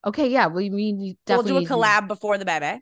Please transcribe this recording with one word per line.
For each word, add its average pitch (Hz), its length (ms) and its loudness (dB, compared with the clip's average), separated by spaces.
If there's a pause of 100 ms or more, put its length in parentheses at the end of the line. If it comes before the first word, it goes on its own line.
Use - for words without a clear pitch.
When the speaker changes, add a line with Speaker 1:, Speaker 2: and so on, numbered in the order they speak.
Speaker 1:
Okay, 254 220 0
yeah, 240 180 2
we, 185 240 -2
we 202 560 -4
definitely - 0 -
Speaker 2:
We'll - 160 2
do 202 140 0
a 269 40 4
Speaker 1:
need - 60 -2
to 269 80 -2
Speaker 2:
collab 214 340 2
before 208 300 -2
the 196 80 -6
bebe. 165 360 -2